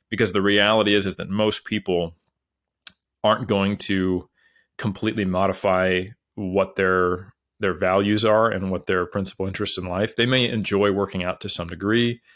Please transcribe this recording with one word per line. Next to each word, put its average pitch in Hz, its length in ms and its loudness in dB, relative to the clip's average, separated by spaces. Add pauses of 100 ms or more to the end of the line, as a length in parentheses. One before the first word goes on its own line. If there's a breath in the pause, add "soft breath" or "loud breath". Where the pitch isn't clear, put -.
(120)
because 107 200 0
the 98 100 2
reality 101 520 4
is, 98 140 2
is 92 80 -4
that 85 140 -12
most 107 360 -2
people 87 500 -2 (1080)
aren't 107 240 2
going 98 300 0
to 92 520 -2 (480)
completely 107 480 -2
modify 92 800 0 (320)
what 95 400 -2
their, 92 580 0 (260)
their 95 140 -2
values 101 520 2
are 110 220 4
and 95 220 -2
what 92 160 -4
their 90 220 0
principal 95 400 -6
interests 95 320 -4
in 92 80 -6
life. 92 280 -2
They 117 120 2
may 127 200 2
enjoy 104 440 0
working 95 320 -2
out 90 180 -6
to 98 80 -8
some 85 180 -6
degree, 117 540 -2 (140 soft breath)